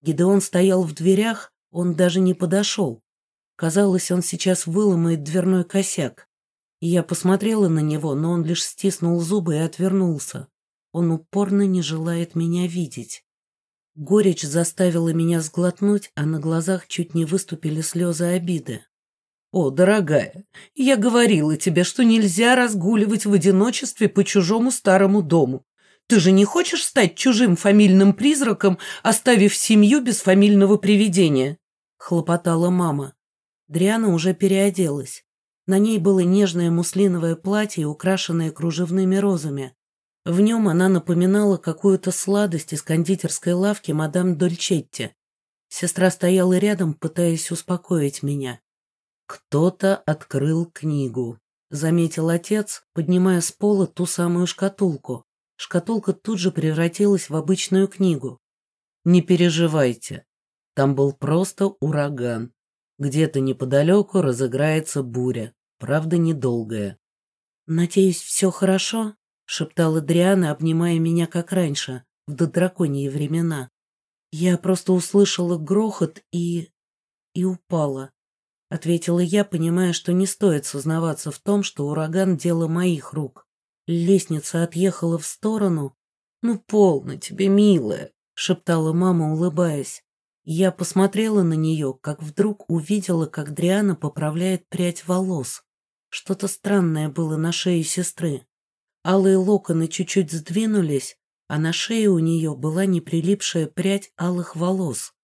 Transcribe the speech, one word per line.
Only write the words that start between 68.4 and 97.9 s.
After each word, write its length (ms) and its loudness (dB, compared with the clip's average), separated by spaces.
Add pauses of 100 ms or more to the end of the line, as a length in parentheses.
хорошо?» 680 -2 (280)
шептала 560 -2
Дриана, 500 2
обнимая 480 0
меня, 280 0
как 260 -6
раньше, 520 -4 (220)
в 80 -10
додраконьи 720 -2
времена. 640 -4 (640)
«Я 260 0
просто 340 -2
услышала 640 2
грохот 640 -2 (100)
и... 380 -4 (640)
и 100 -2
упала», 680 -4 (580)
ответила 520 -2
я, 240 0
понимая, 480 -2
что 200 -4
не 140 2
стоит 400 0
сознаваться 640 -4
в 80 -14
том, 240 -2
что 240 -6
ураган — 500 -2
дело 300 -2
моих 460 -2
рук. 340 -10 (400)
Лестница 800 0
отъехала 540 -2
в 80 -10
сторону. 720 -4 (460)
«Ну, 160 -2
полно 580 2
тебе, 320 -2
милая», 640 2 (220)
шептала 580 -2
мама, 400 2
улыбаясь. 720 -2 (420)
Я 280 0
посмотрела 720 0
на 120 2
нее, 400 -2
как 280 -12
вдруг 460 -4
увидела, 580 -2
как 280 -10
Дриана 420 0
поправляет 720 -4
прядь 380 -6
волос. 580 -4 (460)
Что-то 380 -6
странное 600 -2
было 300 -4
на 120 -2
шее 320 -2
сестры. 640 -6 (600)